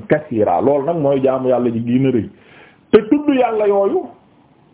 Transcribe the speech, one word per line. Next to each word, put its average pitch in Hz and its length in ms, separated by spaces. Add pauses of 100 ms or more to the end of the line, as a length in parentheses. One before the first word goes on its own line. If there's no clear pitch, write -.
kasiira. 101 540
Loolu 135 240
nag 170 160
mooy 139 220
jaamu 131 260
Yàlla 123 220
ji 117 140
gën 127 220
a 131 40
rëy. 107 180 (640)
Te 214 80 (100)
tudd 294 260
Yàlla 226 320
yooyu, 202 340 (720)